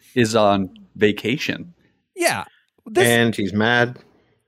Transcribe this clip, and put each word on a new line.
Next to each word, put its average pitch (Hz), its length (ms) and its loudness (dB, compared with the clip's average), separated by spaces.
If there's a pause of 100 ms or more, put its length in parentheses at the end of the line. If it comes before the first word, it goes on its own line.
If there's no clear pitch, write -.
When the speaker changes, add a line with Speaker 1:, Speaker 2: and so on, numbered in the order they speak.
(140)
Speaker 1:
is 117 220 2
on 101 380 2 (220)
vacation. 107 760 -2 (420)
Speaker 2:
Yeah. 339 300 -4 (400)
This 214 240 0
Speaker 3:
And 117 260 2
he's 95 200 -6
mad. 120 440 0 (500)